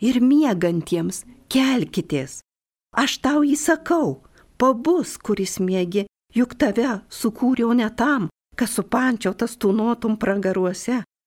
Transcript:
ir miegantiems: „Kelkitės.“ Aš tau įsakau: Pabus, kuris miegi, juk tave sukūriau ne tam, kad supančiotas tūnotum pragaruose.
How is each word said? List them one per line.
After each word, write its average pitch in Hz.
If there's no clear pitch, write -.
ir 247
miegantiems: 180
„Kelkitės.“ 190
Aš 247
tau 294
įsakau: 294
Pabus, 262
kuris 196
miegi, 185
juk 240
tave 262
sukūriau 233
ne 247
tam, 247
kad 240
supančiotas 233
tūnotum 220
pragaruose. 190